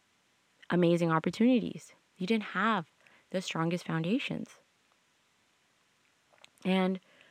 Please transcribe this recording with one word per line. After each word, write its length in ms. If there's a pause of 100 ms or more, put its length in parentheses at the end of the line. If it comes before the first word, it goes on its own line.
(680)
amazing 420
opportunities. 800 (240)
You 80
didn't 280
have 360 (420)
the 100
strongest 440
foundations. 760 (2000)
And 360 (320)